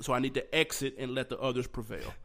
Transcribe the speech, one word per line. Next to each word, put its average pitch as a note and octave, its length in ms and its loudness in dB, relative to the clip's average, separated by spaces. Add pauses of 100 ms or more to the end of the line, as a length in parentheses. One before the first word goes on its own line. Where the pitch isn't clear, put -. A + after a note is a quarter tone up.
so C3+ 120 2
I B2 60 6
need C3 140 2
to C3 220 0
exit D#3 420 2
and B2+ 160 -4
let C3 160 -2
the B2 100 -4
others B2+ 280 2
prevail." G2 460 -6 (120)